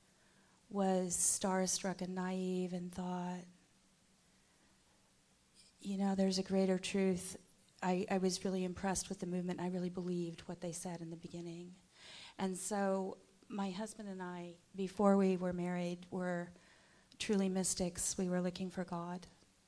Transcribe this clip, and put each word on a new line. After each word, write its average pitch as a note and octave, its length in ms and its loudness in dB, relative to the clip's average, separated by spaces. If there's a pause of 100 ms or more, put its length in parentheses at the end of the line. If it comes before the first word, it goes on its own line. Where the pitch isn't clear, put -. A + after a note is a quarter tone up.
(680)
was F#3 460 2
starstruck F#3 840 0
and F#3 140 -4
naive F#3 580 -2
and F3+ 180 -6
thought, F3+ 540 -4 (2250)
you G3 200 -2
know, G3 160 4
there's F#3+ 240 4
a F#3+ 40 2
greater F#3+ 360 4
truth. F#3+ 580 0 (460)
I, F#3 260 2
I G3 80 2
was F#3 260 0
really F#3+ 200 0
impressed F#3 460 -2
with F#3+ 100 -6
the F#3 80 -6
movement. F3+ 340 -2
I F3 60 0
really F3+ 240 -2
believed F3 560 -4
what F3 140 -10
they F3 100 -4
said E3+ 300 -8
in E3 100 -10
the E3+ 40 -8
beginning. E3+ 560 -10 (680)
And F#3+ 180 -2
so G3 600 0 (320)
my G3 200 -2
husband G#3 400 -8
and F#3+ 120 -6
I, F3 340 -8 (200)
before G3 400 6
we F#3+ 220 6
were F3+ 160 0
married, F3 460 -2 (100)
were F3+ 400 -2 (680)
truly G3 280 4
mystics. F#3 680 0
We F#3 120 0
were F3+ 120 2
looking F3+ 300 -2
for F#3 120 -4
God. F3 440 -6 (400)